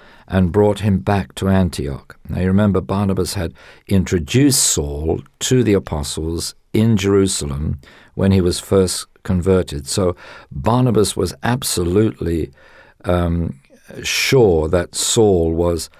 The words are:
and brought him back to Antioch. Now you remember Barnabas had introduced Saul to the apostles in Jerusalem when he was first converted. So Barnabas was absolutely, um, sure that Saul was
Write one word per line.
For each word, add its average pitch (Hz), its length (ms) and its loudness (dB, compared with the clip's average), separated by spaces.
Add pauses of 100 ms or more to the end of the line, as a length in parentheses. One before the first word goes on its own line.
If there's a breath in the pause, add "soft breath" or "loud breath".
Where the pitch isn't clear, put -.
(280 loud breath)
and 92 240 2
brought 104 300 2
him 98 180 2
back 101 360 -2
to 95 140 -2
Antioch. 76 680 -2 (120)
Now - 120 -4
you 92 60 0
remember 98 340 2
Barnabas 95 520 -2
had 82 200 -6 (340 loud breath)
introduced 98 760 2
Saul 73 580 -2 (180)
to 127 240 2
the 107 100 2
apostles 80 800 -4 (180)
in 110 260 2
Jerusalem 95 800 0 (340 loud breath)
when 95 180 2
he 95 100 4
was 87 180 0
first - 480 0 (160)
converted. 87 640 0
So 90 280 -2 (360 loud breath)
Barnabas 110 640 0
was 90 180 -4 (100)
absolutely, 92 1080 -2 (540 soft breath)
um, 87 540 -2 (440)
sure 90 680 2
that 87 260 -2
Saul 90 580 2
was 85 360 -2 (100)